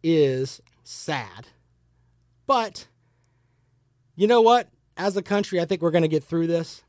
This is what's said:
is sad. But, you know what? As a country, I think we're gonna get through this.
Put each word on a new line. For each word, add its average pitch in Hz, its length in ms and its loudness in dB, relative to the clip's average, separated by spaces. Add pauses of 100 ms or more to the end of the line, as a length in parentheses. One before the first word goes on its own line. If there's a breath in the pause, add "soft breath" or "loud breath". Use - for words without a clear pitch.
is 139 560 0 (240)
sad. 120 640 -10 (960)
But, 233 420 -2 (1300)
you 196 100 2
know 233 140 4
what? 233 260 4 (300)
As 190 180 -2
a 202 80 -2
country, 202 380 -2
I 170 40 0
think 170 160 -4
we're 165 100 0
gonna 160 180 2
get 156 160 -2
through 165 220 -2
this. 165 420 -6